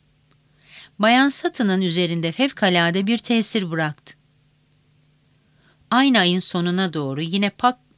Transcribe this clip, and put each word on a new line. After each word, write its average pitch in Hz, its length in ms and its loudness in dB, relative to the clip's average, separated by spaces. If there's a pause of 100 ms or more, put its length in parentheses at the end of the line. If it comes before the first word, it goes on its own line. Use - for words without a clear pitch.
(1000)
Bayan 240 300 4
Sutton'ın 214 520 -2
üzerinde 170 520 -2
fevkalade 185 720 0
bir 233 120 0
tesir 214 520 -2
bıraktı. 160 440 -6 (1800)
Aynı 254 280 4
ayın 180 220 2
sonuna 175 520 -2
doğru 143 300 -4
yine 196 280 -2
Park, 247 260 -2 (220)